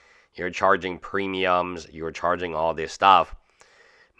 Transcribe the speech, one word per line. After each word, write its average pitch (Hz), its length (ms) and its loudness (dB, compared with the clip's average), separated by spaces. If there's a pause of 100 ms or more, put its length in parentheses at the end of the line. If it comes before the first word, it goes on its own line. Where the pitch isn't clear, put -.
(340)
You're 90 160 -6
charging 92 480 0
premiums, 90 920 -2
you're 80 220 -8
charging 87 420 -2
all 80 200 0
this 78 180 -6
stuff. 92 420 4 (840)